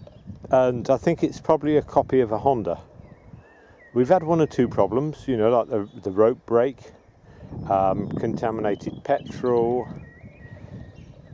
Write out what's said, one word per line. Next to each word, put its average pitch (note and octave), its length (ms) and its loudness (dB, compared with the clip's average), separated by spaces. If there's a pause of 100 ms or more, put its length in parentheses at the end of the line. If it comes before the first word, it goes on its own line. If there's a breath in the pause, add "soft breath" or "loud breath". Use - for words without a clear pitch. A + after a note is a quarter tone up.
(500)
and B2+ 400 2
I C3+ 60 6
think - 300 0
it's C3 160 -6
probably D3+ 340 2
a C#3+ 60 4
copy C3+ 400 2
of A2 100 0
a A2 60 -2
Honda. A2 420 0 (1120 loud breath)
We've B2 140 2
had F3+ 160 4
one E3 160 2
or D3+ 80 4
two B2 220 0
problems, A2 580 -2
you C3 80 0
know, A2 140 4
like A#2 180 2
the, G#2 220 -4 (140)
the G2 80 -4
rope A2 340 2
break, A#2 320 0 (920 loud breath)
um, F#2+ 400 0
contaminated A2 960 -4
petrol, B2 840 -2 (1500 loud breath)